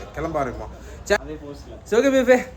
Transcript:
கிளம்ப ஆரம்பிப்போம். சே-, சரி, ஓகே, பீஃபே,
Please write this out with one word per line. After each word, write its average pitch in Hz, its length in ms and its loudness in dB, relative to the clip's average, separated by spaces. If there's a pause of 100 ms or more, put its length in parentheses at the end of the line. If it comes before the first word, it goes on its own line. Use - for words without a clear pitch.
(140)
கிளம்ப 156 300 -4
ஆரம்பிப்போம். 110 280 -8 (320)
சே-, - 160 0 (640)
சரி, 226 200 2
ஓகே, 277 100 6
பீஃபே, 254 260 6 (180)